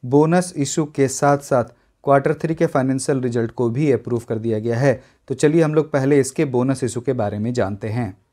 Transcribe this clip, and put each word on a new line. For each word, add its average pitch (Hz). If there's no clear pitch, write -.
बोनस 160
इशू 143
के 139
साथ-साथ 143
क्वार्टर 139
थ्री 160
के 165
फाइनेंशियल 135
रिजल्ट 117
को 120
भी 143
अप्रूव 120
कर 113
दिया 110
गया 117
है। 135
तो 139
चलिए 151
हम 151
लोग 151
पहले 139
इसके 135
बोनस 127
इशू 117
के -
बारे 104
में 113
जानते 107
हैं। 110